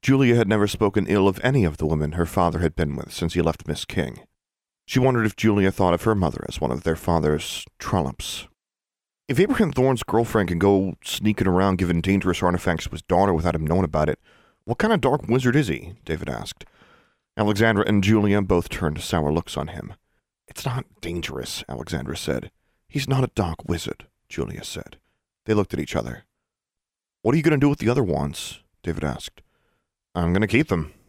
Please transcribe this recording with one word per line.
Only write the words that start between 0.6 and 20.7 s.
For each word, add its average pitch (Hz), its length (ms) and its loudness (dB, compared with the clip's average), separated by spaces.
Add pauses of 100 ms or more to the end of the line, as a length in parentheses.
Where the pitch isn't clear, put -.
spoken 101 400 0
ill 98 200 4
of 92 160 0
any 127 200 2
of 78 140 0
the 80 80 -4
women 76 280 0
her 85 120 0
father 87 340 0
had 82 160 0
been 73 200 -2
with - 160 -10
since 82 220 -4
he 87 80 0
left 80 260 -2
Miss - 180 -6
King. - 360 -6 (640)
She - 140 0
wondered 127 260 2
if 104 100 -2
Julia 101 360 4
thought 90 220 2
of 87 100 -2
her 110 120 2
mother 87 320 -2
as - 140 -10
one 67 100 -2
of 62 120 -6
their 82 120 0
father's 78 720 0 (120)
trollops. - 720 -6 (800)
"If 131 120 0
Abraham 190 320 4
Thorne's 127 320 2
girlfriend 110 460 0
can 85 100 -2
go 98 440 4
sneaking 101 440 0
around 92 300 4
giving 87 240 2
dangerous 95 400 2
artifacts 87 440 0
to - 60 -10
his 78 120 -10
daughter 95 300 2
without 80 220 0
him 78 100 -2
knowing 87 200 2
about 78 240 0
it, - 100 -4 (460)
what 117 140 -6
kind 220 140 2
of 165 80 2
dark 139 260 0
wizard 123 280 2
is 143 120 2
he?" 78 360 -8
David 76 260 -6
asked. - 360 -10 (720)
Alexandra 107 500 2
and 101 160 2
Julia 104 380 4
both 95 280 0
turned 78 320 -4
sour 76 300 -2
looks 82 240 -4
on 69 140 -6
him. - 240 -14 (540)
"It's - 180 -14
not 127 200 -6 (160)